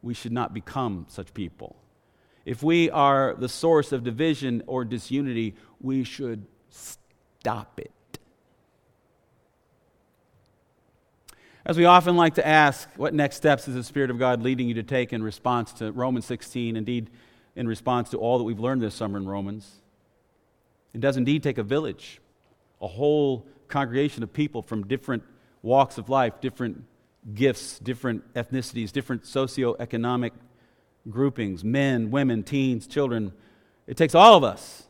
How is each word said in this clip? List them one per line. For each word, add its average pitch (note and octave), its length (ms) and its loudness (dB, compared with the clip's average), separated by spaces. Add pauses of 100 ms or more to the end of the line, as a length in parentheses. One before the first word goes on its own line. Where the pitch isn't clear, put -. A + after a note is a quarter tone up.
We A#2+ 120 -8
should A2+ 200 -8
not A#2+ 200 -4
become G#2 540 -6
such - 260 -16
people. - 440 -12 (680)
If A#2+ 160 -8
we E3 280 4
are C#3 480 4
the B2 120 -6
source D#3+ 420 2
of B2+ 120 -4
division B2 640 -2
or B2+ 180 -4
disunity, A#2 720 -4 (240)
we C3 240 -2
should A2+ 440 -10 (220)
stop - 1080 -12
it. - 120 -16 (3750)
As D#3+ 120 -2
we E3+ 80 6
often F3+ 300 8
like E3 200 6
to - 120 0
ask, D3+ 480 4
what - 180 -4
next C#3+ 220 0
steps D3 320 2
is C3 80 -8
the B2+ 80 -6
Spirit C3+ 260 -2
of A#2+ 80 -4
God B2 240 0
leading B2+ 260 -2
you A#2+ 80 -2
to A2+ 80 -6
take B2+ 300 -2
in A2 80 -4
response A#2 520 -4
to A2 180 -8
Romans B2 340 -4
sixteen? A#2 500 -6
Indeed, A2+ 360 -4 (440)
in A#2+ 120 -6
response A#2+ 420 -2
to - 80 -6
all A#2+ 200 0
that A#2+ 60 0
we've A2 160 -6
learned B2+ 220 -2
this G#2+ 140 -4
summer G2+ 220 -6
in F#2+ 100 -6
Romans. G2+ 540 -10 (1120)
It A#2 80 -8
does C3+ 160 2
indeed C#3 260 0
take C#3 140 -2
a A#2 60 -4
village, C3 560 -4 (640)
a G2+ 60 -8
whole C3+ 580 0 (220)
congregation C3+ 560 -2
of G2+ 100 -10
people D3 280 -2
from G#2 260 -6
different B2 360 -4 (380)
walks B2+ 360 2
of A2 120 -10
life, C3 320 0
different B2 420 -6 (500)
gifts, B2 460 0
different A#2+ 540 -6
ethnicities, A#2+ 580 -6
different B2+ 320 -4
socioeconomic B2 1080 -2 (760)
groupings, G#2+ 540 -2
men, A#2+ 480 0
women, B2 320 0
teens, C3 440 -2
children. A#2 460 -2 (540)
It - 100 -10
takes D#3+ 180 4
all G#3 200 12
of D#3 80 6
us - 460 -6